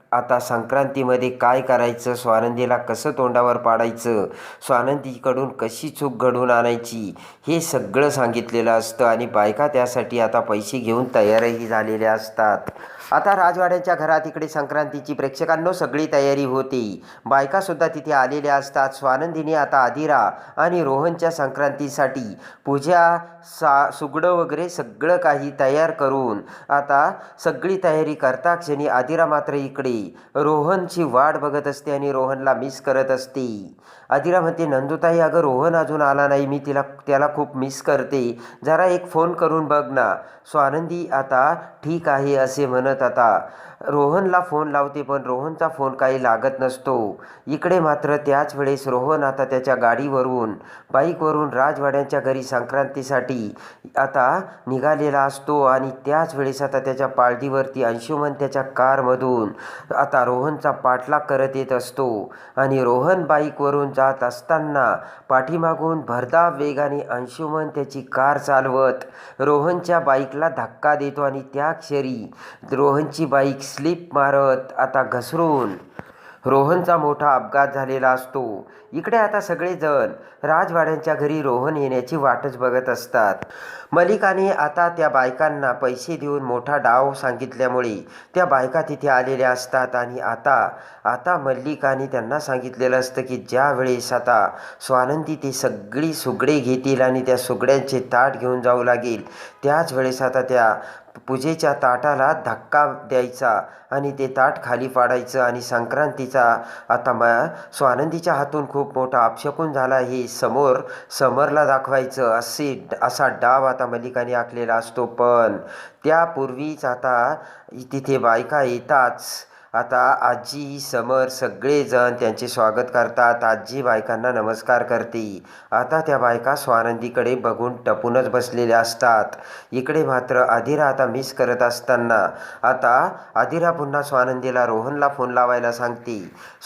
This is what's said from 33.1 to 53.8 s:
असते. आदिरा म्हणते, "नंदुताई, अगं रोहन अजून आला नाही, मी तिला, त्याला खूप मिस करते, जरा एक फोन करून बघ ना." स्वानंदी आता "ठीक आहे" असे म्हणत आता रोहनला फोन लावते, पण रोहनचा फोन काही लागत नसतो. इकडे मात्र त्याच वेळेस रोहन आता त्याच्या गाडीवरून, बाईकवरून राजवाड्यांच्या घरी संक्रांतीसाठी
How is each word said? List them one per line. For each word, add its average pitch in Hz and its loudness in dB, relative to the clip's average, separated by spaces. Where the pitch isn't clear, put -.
असते. 123 -6
आदिरा 165 2
म्हणते, 165 -2
"नंदुताई, 156 0
अगं 160 4
रोहन 151 2
अजून 156 0
आला 143 4
नाही, 139 2
मी 139 -2
तिला, 139 0
त्याला 143 4
खूप 143 -4
मिस 135 -6
करते, 131 0
जरा 165 4
एक 180 0
फोन 165 2
करून 160 0
बघ 143 2
ना." 123 2
स्वानंदी 160 0
आता 135 2
"ठीक 160 -2
आहे" 139 2
असे 131 2
म्हणत 131 0
आता 117 4
रोहनला 175 2
फोन 151 -2
लावते, 143 -2
पण 135 -4
रोहनचा 147 -4
फोन 135 -4
काही 131 0
लागत 120 0
नसतो. 131 -2
इकडे 175 0
मात्र 147 2
त्याच 147 0
वेळेस 139 -2
रोहन 135 0
आता 135 0
त्याच्या 131 0
गाडीवरून, 123 0
बाईकवरून 151 0
राजवाड्यांच्या 139 0
घरी 131 -2
संक्रांतीसाठी 127 -2